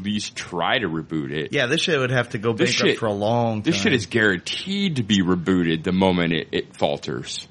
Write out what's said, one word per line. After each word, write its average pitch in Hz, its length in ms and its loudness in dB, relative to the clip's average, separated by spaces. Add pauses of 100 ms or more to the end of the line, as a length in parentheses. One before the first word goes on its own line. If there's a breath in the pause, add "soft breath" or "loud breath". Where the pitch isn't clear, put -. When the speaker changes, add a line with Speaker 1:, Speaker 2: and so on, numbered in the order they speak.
Speaker 1:
least 104 320 -6
try 90 420 -2
to 107 100 -2
reboot 80 440 -4
it. 76 220 -6
Speaker 2:
Yeah, 139 120 0
this 143 160 -2
shit 165 180 0
would 127 120 -2
have 123 180 0
to - 80 -8
go 113 160 -2
Speaker 1:
This 110 200 0
Speaker 2:
bankrupt - 180 2
Speaker 1:
shit, - 80 -2
Speaker 2:
for 113 80 -2
a 104 60 0
long 110 500 0
time. 147 80 2
Speaker 1:
this 196 100 0
shit 196 120 2
is 113 120 0
guaranteed 143 920 0
to 123 60 0
be 98 200 4
rebooted 87 600 2
the 92 80 0
moment 90 420 2
it, 78 180 -4
it - 240 -4
falters. - 760 -4